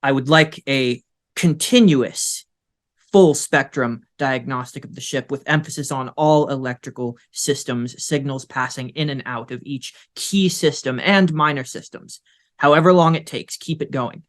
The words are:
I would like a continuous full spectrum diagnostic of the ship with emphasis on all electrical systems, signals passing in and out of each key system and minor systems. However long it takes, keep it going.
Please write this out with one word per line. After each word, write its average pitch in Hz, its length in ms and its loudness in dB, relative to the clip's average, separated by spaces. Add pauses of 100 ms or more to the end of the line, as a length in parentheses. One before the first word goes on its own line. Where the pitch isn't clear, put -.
I 139 100 0
would 135 180 -2
like 156 380 2
a 127 360 -2 (320)
continuous 160 1080 2 (640)
full 185 220 8
spectrum 131 680 -2 (160)
diagnostic 131 680 -6
of - 80 -18
the - 80 -16
ship 131 300 -6
with 139 160 -6
emphasis 151 440 -2
on 131 180 -6
all 151 400 2
electrical 123 680 -8 (140)
systems, 123 720 -6
signals 139 420 -4
passing 127 440 -8
in 147 200 -6
and 135 160 -8
out 123 260 -10
of 127 120 -10
each 139 300 -12 (220)
key 190 340 0
system 143 500 -2
and 190 340 2
minor 151 300 0
systems. - 580 -16 (360)
However 160 360 6
long 165 220 6
it 160 100 -8
takes, - 320 -10
keep 156 240 -6
it 143 100 -8
going. 127 380 -8